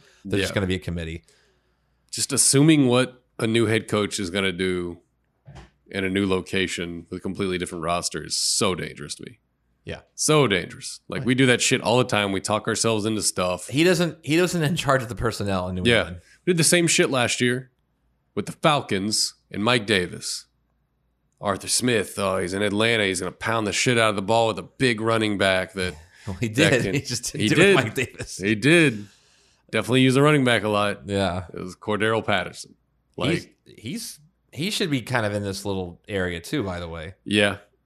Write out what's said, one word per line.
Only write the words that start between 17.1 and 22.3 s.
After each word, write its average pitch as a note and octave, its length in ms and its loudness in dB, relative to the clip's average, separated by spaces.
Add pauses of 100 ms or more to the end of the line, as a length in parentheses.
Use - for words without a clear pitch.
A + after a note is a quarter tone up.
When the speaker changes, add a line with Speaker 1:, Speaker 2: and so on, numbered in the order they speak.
Speaker 2:
year B2 320 0 (640)
with G#2 120 -6
the - 40 -12
Falcons A2 840 0 (140)
and G2 140 -6
Mike A#2+ 220 2
Davis. F#2 640 -2 (920)
Arthur G2 300 -4
Smith, A2+ 500 0
oh, F#2+ 200 0